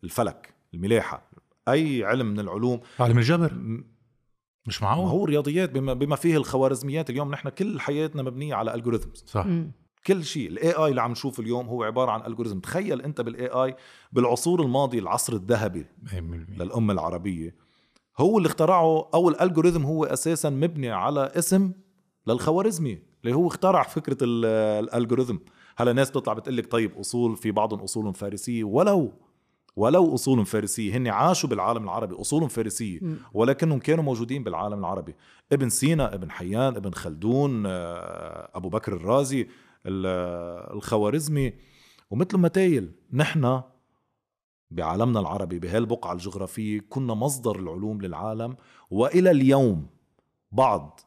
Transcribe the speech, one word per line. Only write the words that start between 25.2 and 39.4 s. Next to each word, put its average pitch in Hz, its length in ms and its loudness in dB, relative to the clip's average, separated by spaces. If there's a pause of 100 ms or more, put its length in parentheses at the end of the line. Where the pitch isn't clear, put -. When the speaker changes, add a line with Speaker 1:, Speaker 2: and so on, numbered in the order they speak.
Speaker 1:
هلا 120 160 4
ناس 135 180 2
بتطلع 120 220 -2
بتقلك: 113 400 -4
"طيب 110 260 0
أصول، 113 380 0
في 110 140 -2
بعضهم 104 300 0
أصولهم 101 320 -4
فارسية." 107 520 -6
ولو، 156 480 2 (640)
ولو 143 380 6
أصولهم 123 300 2
فارسية، 104 520 -2
هن 123 120 -2
عاشوا 143 400 2
بالعالم 110 360 -2
العربي، 95 300 -6
أصولهم 143 340 -2
فارسية، 107 540 -6
Speaker 3:
مم. 160 140 -6 (180)
Speaker 1:
ولكنهم 160 440 2
كانوا 160 260 0
موجودين 127 400 -4
بالعالم 101 340 -4
العربي. 85 360 -6 (380)
ابن 135 160 2
سينا، 135 460 2
ابن 90 160 -8
حيان، 110 460 -2
ابن 98 160 -6
خلدون، 110 760 0
آه، 85 880 -8
أبو 92 140 -6
بكر 107 240 -2
الرازي، 123 560 0 (380)